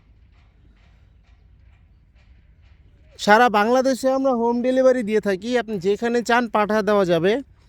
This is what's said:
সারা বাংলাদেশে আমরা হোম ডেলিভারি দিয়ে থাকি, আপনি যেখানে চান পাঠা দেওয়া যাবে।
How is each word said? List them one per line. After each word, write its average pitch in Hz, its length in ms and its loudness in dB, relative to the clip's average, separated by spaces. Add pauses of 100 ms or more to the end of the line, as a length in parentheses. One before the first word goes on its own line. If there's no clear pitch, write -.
(3250)
সারা 226 300 4
বাংলাদেশে 247 600 0
আমরা 269 200 -2
হোম 240 300 -2
ডেলিভারি 254 420 2
দিয়ে 214 160 0
থাকি, 202 380 -4
আপনি 214 220 -6
যেখানে 233 420 -2
চান 240 260 0
পাঠা 214 340 -2
দেওয়া 202 240 2
যাবে। 175 360 0 (280)